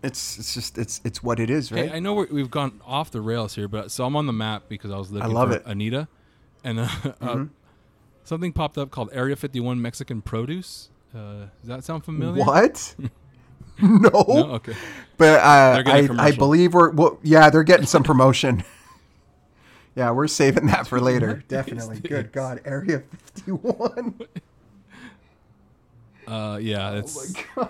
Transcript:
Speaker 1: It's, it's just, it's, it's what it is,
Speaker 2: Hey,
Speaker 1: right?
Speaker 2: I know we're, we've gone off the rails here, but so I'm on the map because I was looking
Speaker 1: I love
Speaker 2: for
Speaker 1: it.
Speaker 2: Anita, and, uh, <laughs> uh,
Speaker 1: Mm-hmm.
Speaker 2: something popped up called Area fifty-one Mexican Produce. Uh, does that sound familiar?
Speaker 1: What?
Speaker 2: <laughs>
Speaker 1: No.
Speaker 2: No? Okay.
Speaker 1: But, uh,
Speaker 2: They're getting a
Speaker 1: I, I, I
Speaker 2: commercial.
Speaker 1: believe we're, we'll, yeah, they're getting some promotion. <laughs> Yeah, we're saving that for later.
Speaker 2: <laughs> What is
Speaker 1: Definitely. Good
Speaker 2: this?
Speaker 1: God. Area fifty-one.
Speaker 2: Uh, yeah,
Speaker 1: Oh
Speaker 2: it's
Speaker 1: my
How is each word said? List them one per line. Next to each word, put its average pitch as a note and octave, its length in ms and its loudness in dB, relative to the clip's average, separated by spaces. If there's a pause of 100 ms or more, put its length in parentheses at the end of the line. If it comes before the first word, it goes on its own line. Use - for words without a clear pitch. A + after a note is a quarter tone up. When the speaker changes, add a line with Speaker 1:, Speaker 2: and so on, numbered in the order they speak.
Speaker 1:
It's, - 360 -12
it's - 160 -12
just, - 220 -14
it's, - 260 -10
it's - 180 -10
what A#2 180 -4
it A2+ 100 -4
is, C3+ 200 -4
Speaker 2:
Hey, - 140 -6
Speaker 1:
right? D#3 100 -8
Speaker 2:
I D#3+ 60 -10
know F#3+ 160 -6
we're, G3+ 120 -2
we've C#3+ 240 -6
gone C3+ 340 -6
off C#3 260 -8
the A#2 100 -10
rails A2+ 340 -6
here, G#2 120 -8
but G2+ 240 -10
so B2+ 140 -6
I'm C3+ 100 -4
on D3+ 100 -2
the C3 80 -4
map A2 340 -8
because G#2 240 -14
I G2 60 -10
was G2 140 -12
looking G#2 180 -8
Speaker 1:
I - 20 -4
love A#2+ 180 0
Speaker 2:
for A2+ 80 -2
Speaker 1:
it. - 80 -12
Speaker 2:
Anita, A2+ 420 -8 (560)
and, A2+ 160 -8
uh, A#2 40 -4
<laughs> A#2 40 -6 (180)
uh, C3+ 60 -6 (100)
Speaker 1:
Mm-hmm. B2 220 -6 (800)
Speaker 2:
something E3+ 300 -8
popped D#3 240 -6
up C#3 140 -8
called A#2 220 -10
Area C3+ 220 -4
fifty-one B2 460 -6
Mexican A#2 400 -10
Produce. C#3 680 -10 (240)
Uh, G#2 320 -16 (160)
does A#2 60 -20
that B2+ 160 -14
sound D#3+ 220 -10
familiar? D#3 380 -4
Speaker 1:
What? F#3 560 2
Speaker 2:
<laughs> C#3 60 -12 (720)
Speaker 1:
No. G#3+ 300 6
Speaker 2:
No? - 140 4 (320)
Okay. A2+ 200 -10 (420)
Speaker 1:
But, D#3 220 8
uh, C#3 340 8
Speaker 2:
They're B2+ 100 2
getting C3+ 80 2
a - 20 6
Speaker 1:
I, - 20 6
I, C#3+ 40 6
I C#3+ 80 4
Speaker 2:
commercial. C3+ 300 2
Speaker 1:
believe D#3+ 380 4
we're, E3+ 160 8
we'll, D#3+ 320 2
yeah, D#3 260 8
they're D#3 140 4
getting E3 240 6
some D3+ 160 4
promotion. C3 680 2
<laughs> - 40 -20 (1200)
Yeah, B2 180 -2
we're C#3 160 0
saving D3 400 2
that A#2+ 200 0
for B2 140 -2
later. B2 260 0
Speaker 2:
<laughs> - 0 -
What G#2+ 120 -4
is - 100 -20
Speaker 1:
Definitely. A#2 500 -10
Good C3+ 280 -8
Speaker 2:
this? - 40 -20
Speaker 1:
God. C3 320 -8
Area C#3+ 480 -6
fifty-one. A3+ 1120 -10 (2000)
Speaker 2:
Uh, G#2+ 360 -10
yeah, G#2 300 -6
Speaker 1:
Oh G#2 60 -8
Speaker 2:
it's F3 380 -12
Speaker 1:
my - 340 -10